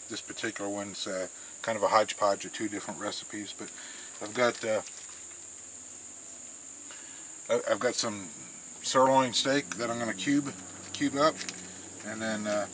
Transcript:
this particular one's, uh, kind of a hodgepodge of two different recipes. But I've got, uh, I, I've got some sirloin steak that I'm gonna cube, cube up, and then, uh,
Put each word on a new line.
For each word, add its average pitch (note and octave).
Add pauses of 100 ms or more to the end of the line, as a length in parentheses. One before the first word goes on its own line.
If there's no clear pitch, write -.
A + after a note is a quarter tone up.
this G#2
particular G2+
one's, G2+
uh, F#2 (340)
kind A2+
of G2+
a F#2+
hodgepodge G#2
of F2+
two A2
different G2+
recipes. G#2
But G2+ (540)
I've G2
got, A#2+
uh, A2 (2750)
I, A#2 (100)
I've G#2+
got A#2
some G#2 (540)
sirloin C3
steak C#3
that A#2
I'm A#2
gonna A2+
cube, C#3+ (400)
cube C#3
up, D3 (720)
and A2
then, G#2+
uh, G#2